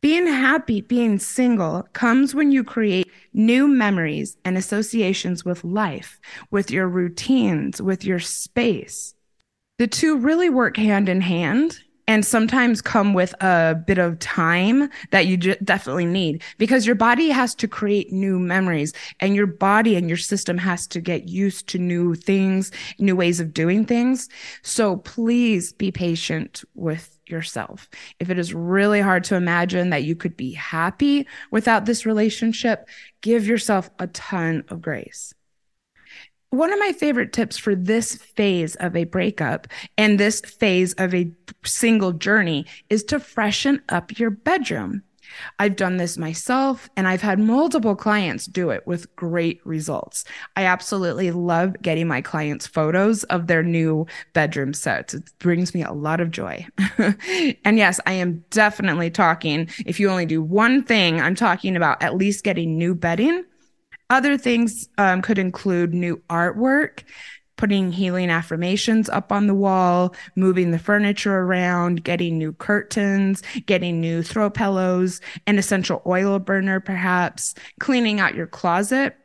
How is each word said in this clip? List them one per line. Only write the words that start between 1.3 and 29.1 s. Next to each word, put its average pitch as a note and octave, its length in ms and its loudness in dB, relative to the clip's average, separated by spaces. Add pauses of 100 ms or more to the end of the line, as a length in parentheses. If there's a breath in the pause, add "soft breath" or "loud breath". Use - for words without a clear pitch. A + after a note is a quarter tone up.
comes C4 420 2
when D4 160 4
you C4 140 4
create F#3+ 440 0 (240 soft breath)
new A#3+ 360 4
memories F3+ 760 0
and F#3 140 0
associations F#3+ 880 -2
with F3 180 -4
life, F3+ 580 -6 (300 loud breath)
with G3+ 220 -2
your F#3 160 0
routines, F3+ 920 0
with F#3+ 240 -2
your F#3+ 140 -2
space. - 960 -4 (640)
The A#3 80 2
two D#4 300 2
really D#4+ 340 2
work B3 260 2
hand G#3 320 4
in F#3 120 2
hand F3+ 580 0 (300)
and G#3+ 180 4
sometimes A#3+ 560 2
come G3+ 320 2
with F3+ 260 2
a E3 360 4
bit F3+ 220 0
of E3+ 200 0
time F#3 720 2 (220 loud breath)
that F#3+ 140 4
you F#3 100 2
ju-, F3+ 260 2
definitely F3+ 420 0
need, E3+ 380 0 (160 loud breath)
because A3+ 260 2
your A3+ 120 4
body A#3+ 320 4
has B3 260 2
to - 140 -4
create G#3 440 -2
new F#3+ 280 0
memories, F3 520 0 (280 loud breath)
and G3 160 2
your G3+ 100 4
body G3+ 480 2
and F3 140 0
your E3+ 100 -2
system F3+ 400 -4
has F3+ 300 -4
to F3 120 -6
get E3+ 280 -4
used F#3+ 400 -2
to F#3 100 -4
new F3 380 0
things, F#3+ 560 0 (260 loud breath)
new G3 160 4
ways F3 240 2
of D#3+ 160 -4
doing F3+ 320 2
things. B3 420 0 (340 loud breath)
So G#3 340 0
please A3+ 760 0
be F#3+ 200 -4
patient E3 720 -4 (100)
with D#3+ 380 -8 (140)
yourself. - 640 -10 (320 loud breath)
If F3 100 -6
it F3 80 0
is F3 160 -4
really G3 460 2
hard F#3 240 2